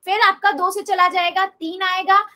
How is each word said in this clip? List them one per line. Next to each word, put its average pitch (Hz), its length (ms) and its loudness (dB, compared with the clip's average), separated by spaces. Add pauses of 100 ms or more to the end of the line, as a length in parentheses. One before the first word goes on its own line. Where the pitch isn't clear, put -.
फिर 403 160 0
आपका 392 300 2
दो 370 200 -2
से 381 100 -8
चला 370 260 2
जाएगा, 359 380 0
तीन 370 360 -10
आएगा, 381 440 2 (100)